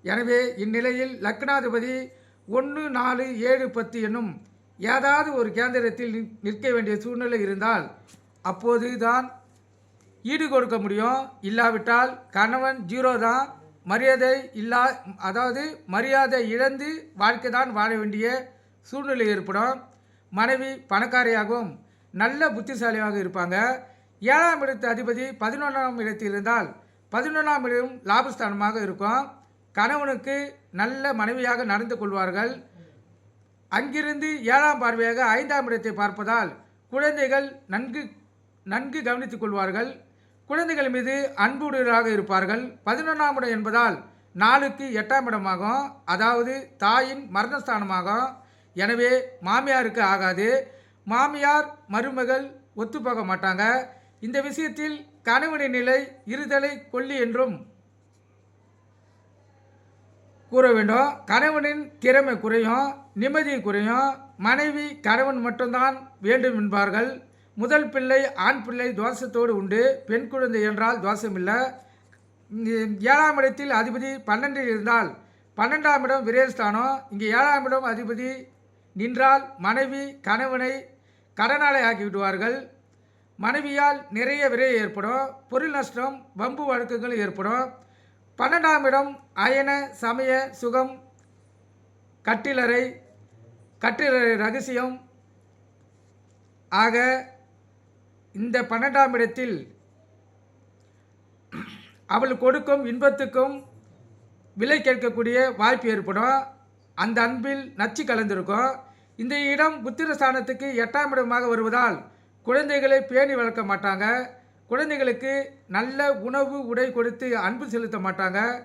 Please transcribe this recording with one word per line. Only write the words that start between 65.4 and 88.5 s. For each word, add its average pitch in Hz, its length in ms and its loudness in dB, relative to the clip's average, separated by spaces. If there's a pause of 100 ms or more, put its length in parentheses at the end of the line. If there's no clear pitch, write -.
மட்டும்தான் 247 500 0 (320)
வேண்டும் 247 340 2
என்பார்கள். 202 480 0 (520)
முதல் 294 320 4
பிள்ளை 262 260 2 (260)
ஆண் 254 180 4
பிள்ளை 247 240 -4 (120)
தோஷத்தோடு 233 600 0
உண்டு. 196 220 0 (260)
பெண் 226 240 -2
குழந்தை 240 380 0
என்றால் 220 360 0
தோஷமில்லை. 202 540 -2 (1500)
ஏழாம் 302 300 6
இடத்தில் 277 380 0
அதிபதி 240 300 -2 (200)
பன்னெண்டில் 262 420 0
இருந்தால் 214 380 2 (480)
பன்னெண்டாம் 285 500 2
இடம் 262 200 2
விரயஸ்தானம். 247 680 2 (160)
இங்கே 208 160 -4 (120)
ஏழாம் 277 300 4
இடம் 262 220 0
அதிபதி 233 380 -6 (640)
நின்றால் 262 500 4 (220)
மனைவி 262 360 0 (240)
கணவனை 254 460 -2 (640)
கடனாளி 277 500 4
ஆக்கி 208 200 0
விடுவார்கள். 196 500 -2 (840)
மனைவியால் 285 580 2 (200)
நிறைய 277 340 0
விரயம் 240 320 2
ஏற்படும். 214 420 -2 (240)
பொருள் 294 260 -2
நஷ்டம், 262 400 -4 (260)
வம்பு 269 280 -4
வழக்குகள் 240 540 -2
ஏற்படும். 208 420 -2 (760)
பன்னெண்டாம் 302 480 4